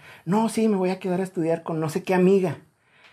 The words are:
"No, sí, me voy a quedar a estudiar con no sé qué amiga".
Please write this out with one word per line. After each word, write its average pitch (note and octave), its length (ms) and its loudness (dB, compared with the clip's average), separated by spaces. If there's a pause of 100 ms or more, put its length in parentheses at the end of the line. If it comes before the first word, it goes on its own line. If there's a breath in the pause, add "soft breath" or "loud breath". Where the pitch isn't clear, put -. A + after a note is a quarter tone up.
(260 loud breath)
"No, G#3+ 240 0
sí, A3 180 0
me G#3 80 2
voy F#3 140 0
a F#3 80 -4
quedar F#3 220 -4
a G3 40 -2
estudiar E3 380 -2
con D#3+ 180 -6
no D#3+ 80 -2
sé F3+ 140 -6
qué F#3+ 120 -2
amiga". F#3 440 4 (540 soft breath)